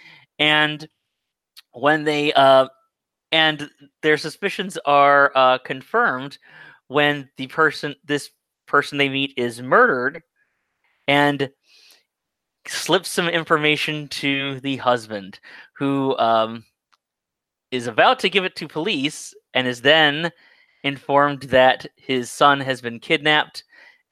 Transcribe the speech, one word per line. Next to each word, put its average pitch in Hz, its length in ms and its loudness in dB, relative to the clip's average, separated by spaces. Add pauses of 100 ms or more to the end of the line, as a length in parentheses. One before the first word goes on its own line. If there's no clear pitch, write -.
(380)
And 151 500 0 (840)
when 151 320 0
they, 147 300 0
uh, 135 340 6 (640)
and 156 360 0 (340)
their 151 140 2
suspicions 170 680 -8
are, 143 500 4
uh, 127 240 4
confirmed 139 800 -6 (480)
when 147 420 0 (100)
the 131 100 -10
person, 151 560 -2
this 143 260 -4 (380)
person 143 300 -2
they 139 100 2
meet 139 280 -4
is 120 240 -6
murdered 151 600 0 (880)
and 143 420 2 (1160)
slips - 400 -6
some 175 200 -4
information 151 800 -2
to 139 540 -6
the 135 160 -6
husband, 110 640 -4 (320)
who, 139 460 -2
um, 113 460 0 (1080)
is 123 160 -4
about 202 320 4
to 190 100 -2
give 190 140 0
it 185 100 -8
to 151 140 -12
police 156 680 -6 (200)
and 127 120 -2
is 120 160 -6
then 156 480 2 (540)
informed 139 580 0
that 127 420 4 (120)
his 127 340 -6
son 143 300 2
has 131 200 -6
been 117 200 -10
kidnapped 151 640 -2 (480)